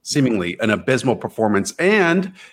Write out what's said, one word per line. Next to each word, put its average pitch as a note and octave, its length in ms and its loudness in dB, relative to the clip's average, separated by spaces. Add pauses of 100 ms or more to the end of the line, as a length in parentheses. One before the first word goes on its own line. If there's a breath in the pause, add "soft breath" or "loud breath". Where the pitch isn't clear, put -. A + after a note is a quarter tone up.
seemingly A2 580 0
an A2 100 0
abysmal A2 460 0
performance, G#2 640 -2
and F#3 540 2 (200 loud breath)